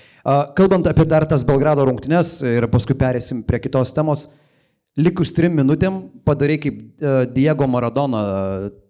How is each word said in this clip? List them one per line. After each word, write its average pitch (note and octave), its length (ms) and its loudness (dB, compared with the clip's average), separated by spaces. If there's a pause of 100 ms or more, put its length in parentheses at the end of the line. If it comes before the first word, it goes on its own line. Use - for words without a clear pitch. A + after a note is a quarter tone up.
(200)
A, C#3+ 300 0
kalbant F#3 360 2
apie D#3+ 200 2
dar D#3 200 2
tas D3+ 180 0
Belgrado C#3+ 400 2
rungtynes D3 560 0
ir A#2+ 280 0
paskui B2 260 0
pereisim B2+ 480 -2
prie A#2+ 180 -2
kitos C3 320 -2
temos, D3+ 360 -2 (680)
likus F3+ 380 0
trim E3+ 200 2
minutėm F#3 500 0 (160)
padarai D3 380 0
kaip, C#3 200 -6 (160)
e, C#3 220 -2 (100)
Diego C3+ 400 0
Maradona, B2 560 -2
e, G2 540 -4 (140)